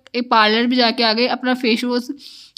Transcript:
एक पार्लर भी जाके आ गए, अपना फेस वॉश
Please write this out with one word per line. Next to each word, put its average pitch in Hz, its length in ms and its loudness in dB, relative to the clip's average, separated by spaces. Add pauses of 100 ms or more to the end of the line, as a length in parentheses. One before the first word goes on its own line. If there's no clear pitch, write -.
(140)
एक 247 160 -4
पार्लर 220 360 4
भी 247 100 0
जाके 233 260 0
आ 226 100 2
गए, 240 140 0
अपना 254 280 -2
फेस 240 300 -2
वॉश 240 240 -4 (500)